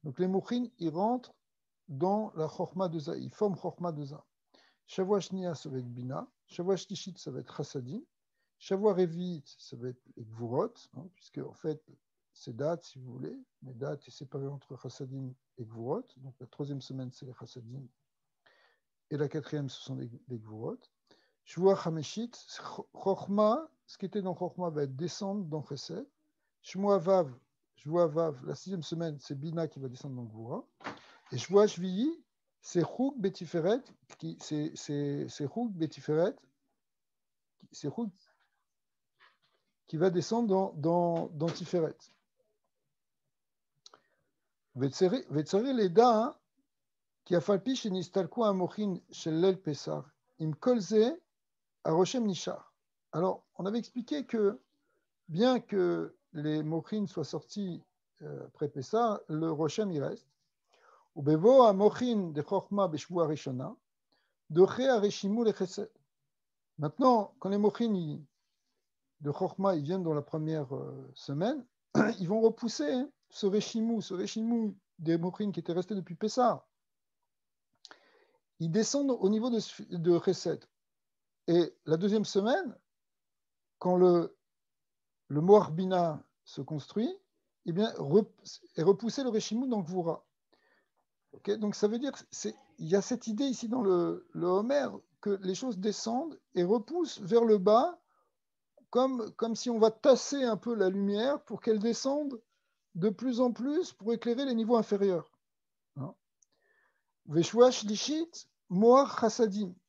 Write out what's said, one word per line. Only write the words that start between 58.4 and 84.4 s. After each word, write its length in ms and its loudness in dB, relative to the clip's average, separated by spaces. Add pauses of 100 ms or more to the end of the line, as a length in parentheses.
après 220 -6
Pessah, 600 -2
le 220 -2
Roshem, 400 -2
il 120 -2
reste. 260 -8 (840)
Ou 80 -10
Bevo 400 8
Amochin 680 4
de 100 -4
Chochma 460 0
Beshvua 380 -2
Rishona, 480 -6 (760)
Doche 300 6
Areshimu 640 2
le 80 4
Chesed. 380 -4 (840)
Maintenant, 640 2
quand 100 -6
les 100 0
Mochin, 360 2
ils, 280 -4 (960)
de 120 -4
Chochma, 420 0
ils 80 0
viennent 220 -2
dans 100 0
la 80 -2
première, 540 -4
euh, 380 -10
semaine, 520 -4 (280)
<clears throat> 260 2
ils 80 -4
vont 120 2
repousser, 520 2
hein, 180 -2 (200)
ce 160 -4
Reshimu, 540 0
ce 140 -8
Reshimu 600 -2 (220)
des 200 2
Mochin 320 -2
qui 100 -6
était 120 -6
resté 220 -2
depuis 200 -6
Pessah. 500 0 (2000)
Ils 100 -4
descendent 480 0
au 100 2
niveau 220 0
de, 460 -6
de 240 4
Chesed. 440 -2 (800)
Et 280 4 (120)
la 100 4
deuxième 280 2
semaine, 520 0 (1040)
quand 180 2
le, 400 6 (920)